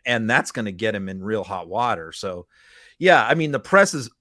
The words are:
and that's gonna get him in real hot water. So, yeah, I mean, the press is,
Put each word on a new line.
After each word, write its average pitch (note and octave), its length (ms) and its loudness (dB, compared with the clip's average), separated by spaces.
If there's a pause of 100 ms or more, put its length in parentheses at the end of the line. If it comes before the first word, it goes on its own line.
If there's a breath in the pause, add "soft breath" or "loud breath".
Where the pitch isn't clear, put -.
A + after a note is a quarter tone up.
and A2+ 240 0
that's C3 220 0
gonna G#2+ 200 -8
get G#2+ 240 -4
him F#2+ 140 -8
in F#2+ 140 -12
real G#2 200 -4
hot F2+ 240 -10
water. G2 440 -4
So, F2+ 340 -10 (540 soft breath)
yeah, D#3+ 260 6
I C#3+ 100 2
mean, D#3 160 -2
the C3+ 80 -2
press G3 340 4
is, B2+ 160 -8 (120)